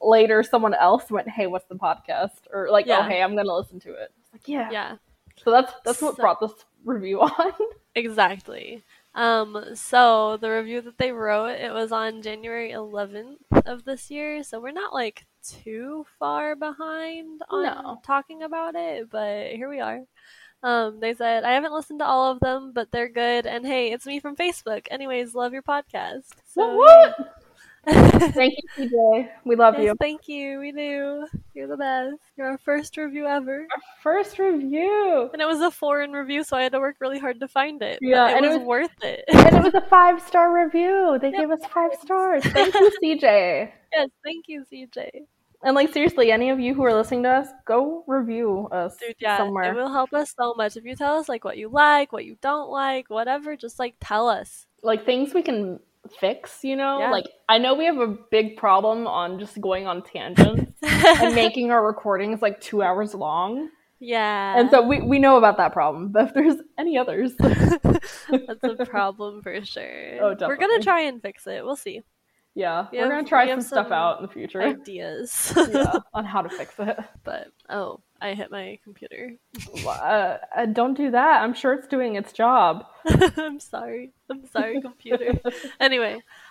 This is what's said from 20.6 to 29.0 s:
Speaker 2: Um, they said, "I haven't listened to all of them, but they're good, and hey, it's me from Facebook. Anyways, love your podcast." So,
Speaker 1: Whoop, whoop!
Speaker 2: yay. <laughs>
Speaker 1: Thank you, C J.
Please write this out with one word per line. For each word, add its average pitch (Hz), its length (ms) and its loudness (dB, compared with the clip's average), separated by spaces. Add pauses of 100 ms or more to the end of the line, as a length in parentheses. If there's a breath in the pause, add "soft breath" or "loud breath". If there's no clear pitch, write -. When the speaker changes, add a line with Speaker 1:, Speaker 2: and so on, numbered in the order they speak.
Speaker 2:
Um, 226 380 -2
they 226 120 -4
said, 233 300 -2
"I 240 100 0
haven't 294 200 -2
listened 302 260 -8
to 294 60 -4
all 262 260 2
of 254 80 -6
them, 262 320 -4
but 233 200 -8
they're 240 180 -6
good, 240 360 -2
and 240 200 -8
hey, 254 260 -2
it's 247 140 -10
me 277 140 -8
from 285 180 -12
Facebook. 269 520 -6
Anyways, 247 460 -8
love 247 180 -4
your 269 100 -12
podcast." 269 680 -8 (160)
So, 440 320 -2
Speaker 1:
Whoop, 640 400 12
whoop! - 100 -10
Speaker 2:
yay. - 60 -20 (500 soft breath)
<laughs> - 480 8
Speaker 1:
Thank 262 300 2
you, - 140 -16
C 269 140 -6
J. 226 420 4 (120)